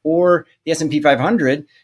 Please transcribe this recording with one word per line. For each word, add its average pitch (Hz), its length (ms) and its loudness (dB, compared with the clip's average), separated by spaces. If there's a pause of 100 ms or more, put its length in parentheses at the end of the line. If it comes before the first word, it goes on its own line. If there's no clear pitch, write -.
or 170 440 0 (180)
the 160 80 -4
S 160 80 -4
and 160 100 -4
P 147 100 -2
five 143 200 2
hundred, 156 460 -2 (180)